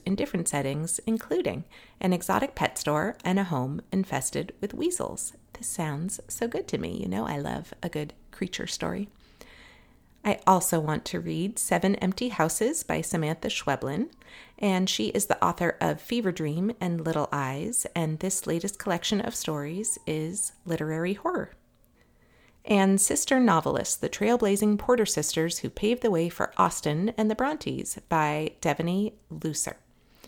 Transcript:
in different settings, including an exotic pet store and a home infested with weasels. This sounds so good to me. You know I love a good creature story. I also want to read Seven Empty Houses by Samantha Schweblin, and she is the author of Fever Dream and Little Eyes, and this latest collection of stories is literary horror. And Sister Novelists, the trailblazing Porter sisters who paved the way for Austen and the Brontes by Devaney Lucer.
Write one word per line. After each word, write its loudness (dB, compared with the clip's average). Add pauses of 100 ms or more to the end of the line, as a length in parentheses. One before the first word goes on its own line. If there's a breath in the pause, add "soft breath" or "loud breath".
in 0
different -2
settings, -2
including 0 (360 loud breath)
an 4
exotic 0
pet 0
store 0
and 4
a 0
home -2 (100)
infested -2
with -6
weasels. -4 (180)
This -12
sounds -4 (100)
so -4
good -4
to 0
me. -4
You -4
know -2
I -4
love -6
a -4
good -6 (160)
creature -6
story. -4 (1120 soft breath)
I 0
also 6
want 0
to -4
read -4
Seven 2
Empty 0
Houses 2
by -2
Samantha -2
Schweblin, -2 (500 loud breath)
and 2
she 0
is 0
the 2
author 2
of 0
Fever 0
Dream -2
and -2
Little 0
Eyes, -2
and 0
this -4
latest -2
collection 0
of -4
stories -4
is -4 (120)
literary 0
horror. -4 (1120 soft breath)
And 6
Sister 4
Novelists, 4
the -2
trailblazing 4
Porter 4
sisters 0
who -4
paved 0
the 4
way 4
for -2
Austen 2
and 2
the 2
Brontes -2 (120)
by 2
Devaney 0 (160)
Lucer. -4 (500 soft breath)